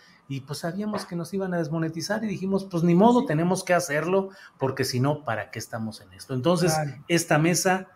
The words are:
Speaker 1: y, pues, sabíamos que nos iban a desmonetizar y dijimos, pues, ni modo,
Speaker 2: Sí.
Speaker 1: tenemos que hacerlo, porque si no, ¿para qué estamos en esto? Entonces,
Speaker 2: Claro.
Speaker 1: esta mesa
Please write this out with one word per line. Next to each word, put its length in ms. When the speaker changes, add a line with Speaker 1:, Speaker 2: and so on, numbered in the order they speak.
Speaker 1:
y, 140
pues, 200
sabíamos 440
que 120
nos 180
iban 180
a 60
desmonetizar 640
y 40
dijimos, 420
pues, 140
ni 100
modo, 260
Speaker 2:
Sí. 60
Speaker 1:
tenemos 380
que 100
hacerlo, 560
porque 260
si 140
no, 260
¿para 260
qué 80
estamos 420
en 140
esto? 200
Entonces, 380
Speaker 2:
Claro. 360
Speaker 1:
esta 300
mesa 580